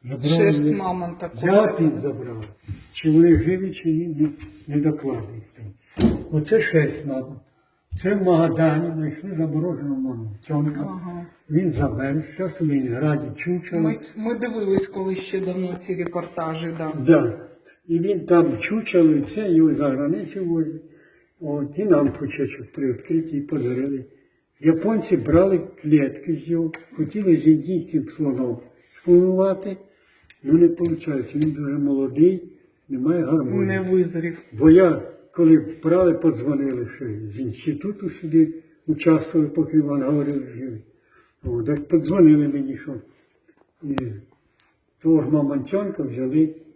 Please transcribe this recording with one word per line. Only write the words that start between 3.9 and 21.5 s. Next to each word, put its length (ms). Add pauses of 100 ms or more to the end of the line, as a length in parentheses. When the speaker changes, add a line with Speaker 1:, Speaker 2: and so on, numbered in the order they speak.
Speaker 1:
ні, 140
не, 220 (480)
не 60
докладують 760
там. 100 (680)
Оце 280
шерсть 460
мамонта. 300 (640)
Це 120
в 80
Магадані 760
знайшли 340
заморожену 680
мамонтенка. 840
Speaker 2:
Ага. 460 (240)
Speaker 1:
Він 220
замерз, 680
зараз 240
у 40
Ленинграді 600 (100)
чучело. 460
Speaker 2:
Ми, 160 (180)
ми 220
дивились 480
колись 320
ще 220
давно 400
ці 140
репортажі, 760 (100)
да. 140 (140)
Speaker 1:
Да. 320 (480)
І 120
він 280
там 320
чучело, 520
і 120
це, 300
його 220
за 140
границю 560
возять. 380 (580)
От, 380